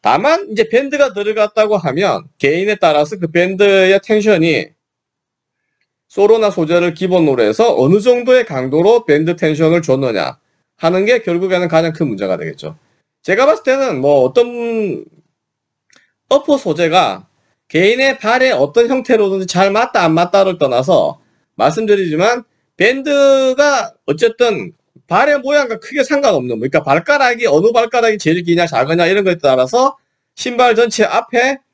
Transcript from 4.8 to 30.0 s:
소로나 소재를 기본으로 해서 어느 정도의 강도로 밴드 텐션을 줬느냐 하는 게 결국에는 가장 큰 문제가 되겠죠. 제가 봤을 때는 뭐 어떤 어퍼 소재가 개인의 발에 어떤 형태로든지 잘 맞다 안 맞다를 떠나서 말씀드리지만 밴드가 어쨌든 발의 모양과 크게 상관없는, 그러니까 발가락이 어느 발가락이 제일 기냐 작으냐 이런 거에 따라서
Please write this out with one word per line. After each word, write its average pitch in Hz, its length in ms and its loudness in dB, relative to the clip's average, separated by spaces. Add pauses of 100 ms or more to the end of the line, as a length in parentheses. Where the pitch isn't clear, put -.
소로나 208 420 2
소재를 170 440 0
기본으로 160 500 0
해서 208 340 2
어느 151 220 4
정도의 247 460 2
강도로 160 600 0
밴드 160 300 0
텐션을 160 460 0
줬느냐 127 560 -2 (400)
하는 185 280 0
게 233 160 2
결국에는 180 460 -2
가장 160 260 0
큰 160 140 -4
문제가 95 300 -4
되겠죠. 80 400 -12 (460)
제가 254 220 0
봤을 311 180 2
때는 262 380 -2
뭐 143 220 4
어떤 233 840 -2 (1200)
어퍼 285 280 0
소재가 160 680 -2 (400)
개인의 247 520 0
발에 254 320 0
어떤 147 360 0
형태로든지 214 600 -2
잘 196 240 0
맞다 220 320 0
안 160 100 2
맞다를 175 440 0
떠나서 127 640 0 (360)
말씀드리지만 196 880 0 (340)
밴드가 269 1160 0 (120)
어쨌든 170 680 -2 (340)
발의 269 320 0
모양과 254 400 -2
크게 269 240 -4
상관없는, 180 560 -2
그러니까 135 240 -2
발가락이 240 640 0
어느 175 240 2
발가락이 233 460 0
제일 170 260 -2
기냐 170 220 0
작으냐 160 420 0
이런 196 160 0
거에 180 180 0
따라서 139 560 0 (380)